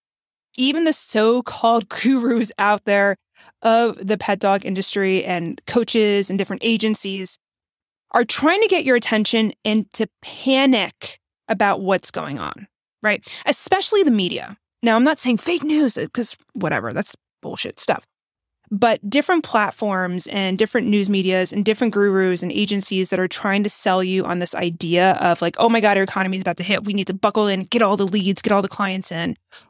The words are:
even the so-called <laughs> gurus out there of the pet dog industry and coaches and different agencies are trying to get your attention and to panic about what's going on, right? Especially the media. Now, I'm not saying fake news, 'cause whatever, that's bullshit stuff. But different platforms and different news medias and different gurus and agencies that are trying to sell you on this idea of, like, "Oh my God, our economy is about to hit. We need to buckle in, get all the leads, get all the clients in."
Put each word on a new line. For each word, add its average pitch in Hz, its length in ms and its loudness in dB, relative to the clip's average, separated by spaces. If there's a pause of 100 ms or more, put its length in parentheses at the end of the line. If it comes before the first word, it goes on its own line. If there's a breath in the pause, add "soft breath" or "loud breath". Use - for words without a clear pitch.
(560)
even 294 280 0
the 311 100 2
so-called 233 920 0
<laughs> - 20 -20
gurus 240 680 0
out 202 280 0
there 202 300 2 (440 soft breath)
of 226 380 4
the 196 180 -2
pet 202 220 -2
dog 196 260 2
industry 190 580 -2
and 170 440 -6
coaches 208 640 2
and 190 80 -2
different 190 260 -4
agencies 208 720 -2 (760)
are 240 120 4
trying 349 380 2
to 440 60 4
get 370 180 0
your 254 100 4
attention 220 560 0 (140)
and 214 260 0
to 214 160 -4 (140)
panic - 1000 0 (280)
about 202 340 2
what's 185 280 0
going 147 280 -8
on, 92 300 -10 (340)
right? 208 240 -2 (180 loud breath)
Especially 381 580 0
the 302 80 4
media. 202 460 -2 (260)
Now, 233 120 4
I'm 233 100 4
not 302 140 2
saying 240 200 0
fake 339 260 -4
news, 302 340 2 (140)
'cause - 240 -4 (160)
whatever, 135 400 -4
that's - 240 -6 (260)
bullshit - 380 -10
stuff. 156 240 -4 (640)
But 214 380 2
different 294 340 2
platforms 190 840 -2
and 190 300 -2
different 220 280 0
news 208 220 2
medias 185 440 0
and 202 120 -2
different 214 280 0
gurus 190 500 2
and 180 100 -4
agencies 196 580 -2
that 190 80 0
are 185 80 0
trying 202 380 -2
to 202 60 -2
sell 185 340 0
you 185 200 0
on 180 140 -4
this 175 160 -4
idea 175 600 2
of, 175 260 0
like, 170 180 -2
"Oh 233 100 4
my 226 120 2
God, 208 160 4
our 190 60 2
economy 190 340 -2
is 190 60 -6
about 175 160 -4
to 180 40 -8
hit. 196 220 -2
We 208 80 -4
need 196 160 -2
to 202 60 -4
buckle 208 340 2
in, 190 160 -2
get 233 180 0
all 202 140 4
the 196 100 0
leads, 190 360 -2
get - 100 0
all 202 100 4
the 196 60 -4
clients 190 420 -6
in." 170 260 -6 (340 loud breath)